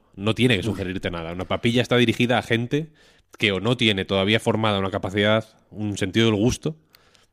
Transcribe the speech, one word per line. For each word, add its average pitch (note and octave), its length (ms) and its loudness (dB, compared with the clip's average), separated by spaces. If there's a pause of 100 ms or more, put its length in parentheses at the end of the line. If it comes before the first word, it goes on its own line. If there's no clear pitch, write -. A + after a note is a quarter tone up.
(140)
no G#2 200 -2
tiene A#2 220 2
que F2+ 60 0
sugerirte F#2 480 -4
nada. E2+ 220 -8
Una F2+ 140 -8
papilla A#2 360 0
está B2 140 0
dirigida A#2+ 420 2
a G2+ 40 0
gente A#2+ 500 -4 (460)
que G#2+ 140 4
o F#2 80 0
no A#2 160 0
tiene G#2+ 280 2
todavía G2 360 2
formada A2 380 0
una F#2+ 120 -2
capacidad, G#2 560 0 (240)
un G#2 260 -6
sentido G#2 300 0
del A2 100 2
gusto, B2 400 0 (560)